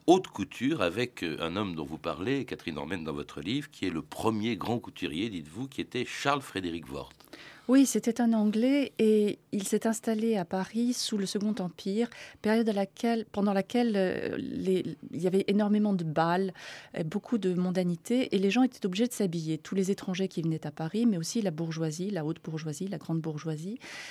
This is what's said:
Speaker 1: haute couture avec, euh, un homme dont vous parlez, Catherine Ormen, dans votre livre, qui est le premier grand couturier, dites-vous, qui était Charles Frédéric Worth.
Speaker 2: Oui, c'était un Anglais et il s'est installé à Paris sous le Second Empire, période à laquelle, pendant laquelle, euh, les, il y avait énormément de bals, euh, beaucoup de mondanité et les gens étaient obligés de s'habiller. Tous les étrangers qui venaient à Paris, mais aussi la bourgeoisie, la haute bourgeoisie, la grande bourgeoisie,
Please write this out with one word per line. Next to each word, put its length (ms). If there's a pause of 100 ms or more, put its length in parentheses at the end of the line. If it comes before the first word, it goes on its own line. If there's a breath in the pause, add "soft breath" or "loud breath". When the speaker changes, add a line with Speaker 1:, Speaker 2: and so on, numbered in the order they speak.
Speaker 1:
haute 200
couture 540
avec, 400
euh, 180
un 160
homme 200
dont 100
vous 140
parlez, 460
Catherine 340
Ormen, 240
dans 100
votre 280
livre, 280
qui 160
est 60
le 100
premier 540
grand 240
couturier, 500
dites-vous, 380
qui 140
était 240
Charles 360
Frédéric 500
Worth. 240 (520 loud breath)
Speaker 2:
Oui, 180
c'était 340
un 140
Anglais 680
et 400 (140)
il 120
s'est 220
installé 480
à 80
Paris 500
sous 240
le 80
Second 340
Empire, 500 (320 loud breath)
période 260
à 60
laquelle, 580
pendant 220
laquelle, 420
euh, 420
les, 460 (300)
il 80
y 60
avait 200
énormément 460
de 100
bals, 500 (440 loud breath)
euh, 60
beaucoup 340
de 160
mondanité 840
et 40
les 120
gens 120
étaient 220
obligés 220
de 60
s'habiller. 440
Tous 180
les 140
étrangers 380
qui 140
venaient 260
à 40
Paris, 340
mais 120
aussi 240
la 100
bourgeoisie, 580
la 160
haute 180
bourgeoisie, 440
la 100
grande 240
bourgeoisie, 580 (320 loud breath)